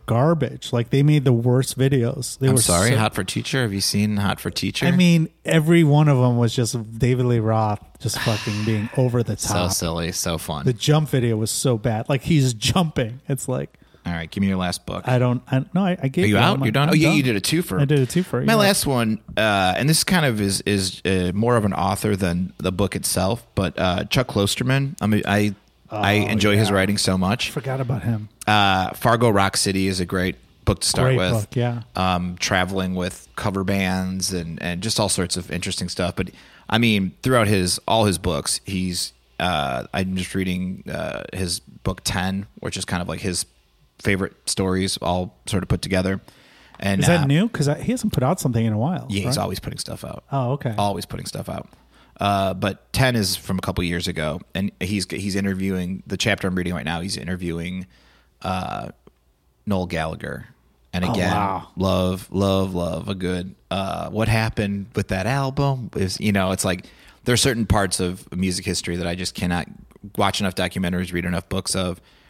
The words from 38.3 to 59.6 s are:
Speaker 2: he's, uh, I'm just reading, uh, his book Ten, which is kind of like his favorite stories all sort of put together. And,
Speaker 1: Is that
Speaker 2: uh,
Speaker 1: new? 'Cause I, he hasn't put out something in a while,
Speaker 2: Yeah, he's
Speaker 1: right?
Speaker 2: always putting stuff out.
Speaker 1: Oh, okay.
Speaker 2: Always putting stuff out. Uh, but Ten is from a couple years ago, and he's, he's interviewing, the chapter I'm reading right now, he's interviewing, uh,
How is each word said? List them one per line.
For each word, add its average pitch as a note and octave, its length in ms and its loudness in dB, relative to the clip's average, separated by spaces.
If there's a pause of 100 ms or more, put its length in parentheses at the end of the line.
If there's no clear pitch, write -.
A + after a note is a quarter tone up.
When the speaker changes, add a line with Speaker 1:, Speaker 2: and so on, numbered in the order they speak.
Speaker 2:
he's, F#2 480 -4 (260)
uh, C#2+ 520 -2
I'm F#2+ 240 -2
just F#2 200 -6
reading, F#2 520 -4
uh, E2 360 -6 (100)
his F2+ 260 -4
book - 440 -6
Ten, F#2+ 420 -2 (140)
which - 180 -8
is F#2 80 -6
kind F2+ 160 -4
of F2+ 80 -6
like E2 120 -6
his F2+ 260 -4 (520)
favorite G2 360 0 (120)
stories F#2+ 500 0
all F2+ 360 -2 (140)
sort F#2 160 -2
of - 60 -10
put F2+ 120 0
together. F#2+ 400 0 (580)
And, G2 220 0
Speaker 1:
Is - 60 4
that E3+ 140 4
Speaker 2:
uh, C#3+ 40 2
Speaker 1:
new? E3 240 2
'Cause C#3 180 -2
I, D3 140 -2
he A3 120 -2
hasn't G#3+ 200 -2
put C3 80 2
out D3+ 180 0
something A2+ 240 0
in A2 100 0
a G#2 40 0
while, C#3+ 320 -2
Speaker 2:
Yeah, G2+ 140 -2
he's B2 140 -2
Speaker 1:
right? - 20 -2
Speaker 2:
always F#2+ 200 -4
putting - 200 -10
stuff - 260 -10
out. - 260 -14
Speaker 1:
Oh, C3 200 -2
okay. B2+ 260 -4
Speaker 2:
Always G2+ 300 -2
putting - 180 -10
stuff - 240 -8
out. - 180 -10 (520)
Uh, G2 340 0
but F#2+ 380 -4
Ten B2+ 240 4
is G2+ 220 0
from F#2+ 200 -4
a - 40 -2
couple F2+ 240 -4
years F2 240 -4
ago, D#2 320 -4 (120)
and F#2+ 280 -4
he's, F#2 280 -4
he's F#2+ 280 -4
interviewing, F#2+ 680 -2
the F#2+ 120 -6
chapter G2 320 0
I'm F#2 60 -2
reading F2 180 -2
right D2+ 100 -6
now, E2 160 -4
he's F#2+ 160 -6
interviewing, F2 720 -6 (540)
uh, F#2 480 -6 (760)